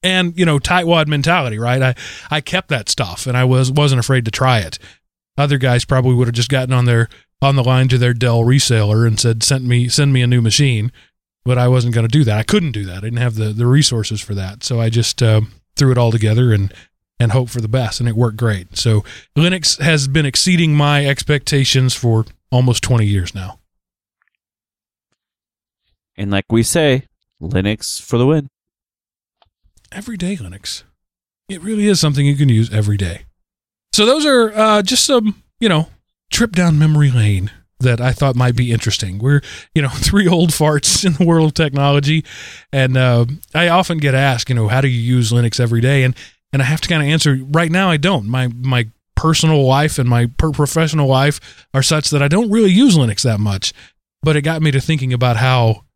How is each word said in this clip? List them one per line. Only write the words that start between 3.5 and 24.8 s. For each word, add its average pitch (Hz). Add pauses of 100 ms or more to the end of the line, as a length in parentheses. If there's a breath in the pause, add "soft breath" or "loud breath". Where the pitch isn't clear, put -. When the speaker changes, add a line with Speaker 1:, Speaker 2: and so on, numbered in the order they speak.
Speaker 1:
wasn't 139
afraid 123
to 110
try 127
it. 87 (600 loud breath)
Other 143
guys 127
probably 127
would 120
have 117
just 117
gotten 131
on 123
their, 117 (320 soft breath)
on 139
the 127
line 127
to 127
their 123
Dell 117
reseller 113
and 110
said, 113
"Send 131
me, 123
send 143
me 127
a 123
new 123
machine." 117 (500 soft breath)
But 123
I 123
wasn't 120
gonna 113
do 143
that. 107
I 110
couldn't 175
do 104
that. 90
I -
didn't 117
have 120
the, 107
the 117
resources 120
for 104
that. 98
So 117
I 113
just, 117
uh, 110 (340)
threw 135
it 123
all 120
together 113
and, 98 (460 loud breath)
and 117
hope 127
for 123
the 110
best, 120
and 120
it 113
worked 113
great. 107
So 107 (320 loud breath)
Linux 170
has 147
been 143
exceeding 165
my 147
expectations 135
for 113 (260)
almost 127
twenty 113
years 95
now. 95 (2500)